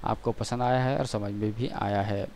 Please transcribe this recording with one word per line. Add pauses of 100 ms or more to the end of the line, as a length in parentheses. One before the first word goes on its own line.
आपको
पसंद
आया
है
और
समझ
में
भी
आया
है।